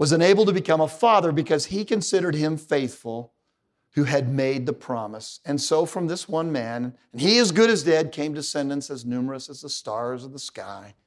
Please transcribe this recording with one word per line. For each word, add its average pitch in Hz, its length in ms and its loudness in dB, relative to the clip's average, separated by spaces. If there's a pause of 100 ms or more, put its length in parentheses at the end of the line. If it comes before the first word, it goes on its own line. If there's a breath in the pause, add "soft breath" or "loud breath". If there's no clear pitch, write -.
was 147 120 2
enabled 190 340 6
to 196 80 4
become 165 260 2
a 156 80 2
father 202 420 4
because 151 360 0
he 202 180 -4
considered 185 500 0
him 151 220 0
faithful 120 800 -4 (580)
who 147 120 2
had 135 280 0
made 135 320 0
the 143 80 -2
promise. 113 720 -10
And 143 160 -4
so 160 240 2
from 175 220 -4
this 143 200 -6
one 165 240 -4
man, 123 440 -6 (180)
and 120 80 -10
he 196 160 4
as 226 160 4
good 220 160 6
as 202 140 2
dead, 156 280 2
came 151 220 -6
descendants 143 560 -4
as 127 160 -10
numerous 127 460 -6
as 139 100 -18
the 147 80 -14
stars 120 560 -6
of 135 80 -16
the 139 60 -16
sky, 98 560 -14 (120)